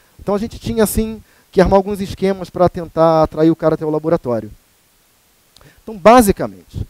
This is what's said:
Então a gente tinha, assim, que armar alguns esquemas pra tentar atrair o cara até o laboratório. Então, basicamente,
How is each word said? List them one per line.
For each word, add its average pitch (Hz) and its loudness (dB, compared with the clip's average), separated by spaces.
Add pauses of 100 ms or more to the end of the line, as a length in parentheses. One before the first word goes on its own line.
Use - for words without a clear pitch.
(200)
Então 196 -4
a 202 -2
gente 226 -10
tinha, 226 -2
assim, 220 -4 (280)
que 226 2
armar 180 4
alguns 196 -2
esquemas 190 -6
pra 180 2
tentar 160 0
atrair 156 0
o 160 0
cara 156 -2
até 156 -6
o 151 -4
laboratório. 151 -4 (1300)
Então, 220 -16
basicamente, 180 2